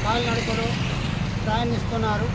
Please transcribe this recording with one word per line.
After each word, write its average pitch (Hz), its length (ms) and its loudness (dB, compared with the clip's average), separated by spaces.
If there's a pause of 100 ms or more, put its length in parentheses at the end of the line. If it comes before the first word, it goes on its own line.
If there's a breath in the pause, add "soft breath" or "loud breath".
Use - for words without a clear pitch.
కాలినడకలో 233 640 0 (760)
ప్రయాణిస్తున్నారు. 220 880 0